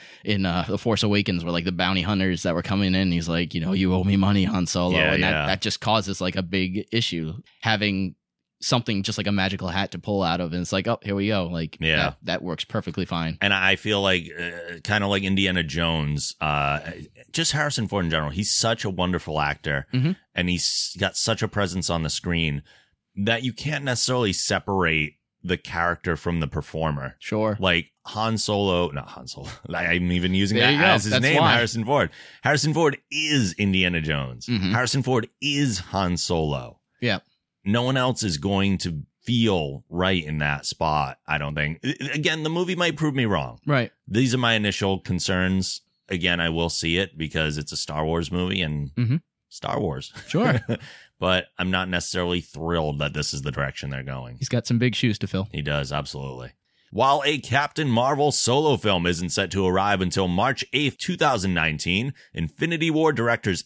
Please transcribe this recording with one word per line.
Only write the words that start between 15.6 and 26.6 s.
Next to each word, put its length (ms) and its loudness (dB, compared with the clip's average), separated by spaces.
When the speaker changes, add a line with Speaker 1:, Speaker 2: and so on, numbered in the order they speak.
Speaker 2:
Jones, 760 -2
uh, 400 0
just 180 0
Harrison 380 -2
Ford 160 0
in 60 0
general, 180 0
he's 240 -2
such 320 0
a 40 -2
wonderful 520 0
actor, 520 -2
Speaker 1:
Mm-hmm. 180 2
Speaker 2:
and 160 0
he's 480 -2
got 200 -2
such 240 0
a 80 0
presence 400 -2
on 140 0
the 60 -2
screen 540 -2
that 260 0
you 80 -2
can't 320 -6
necessarily 480 0
separate 840 0
the 140 -2
character 580 -2
from 240 -2
the 80 0
performer. 720 -4